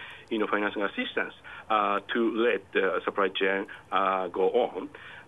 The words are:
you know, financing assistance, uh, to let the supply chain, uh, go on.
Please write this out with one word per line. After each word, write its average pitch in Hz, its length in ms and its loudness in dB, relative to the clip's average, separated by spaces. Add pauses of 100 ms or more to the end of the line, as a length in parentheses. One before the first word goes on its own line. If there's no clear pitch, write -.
(300)
you 113 80 -2
know, 104 100 0
financing 104 360 0
assistance, 104 500 -2 (360)
uh, 101 320 2 (120)
to 117 220 2
let 117 380 2
the 92 320 2
supply 98 240 2
chain, 98 360 0 (260)
uh, 95 360 2
go 92 220 2
on. 98 400 0 (380)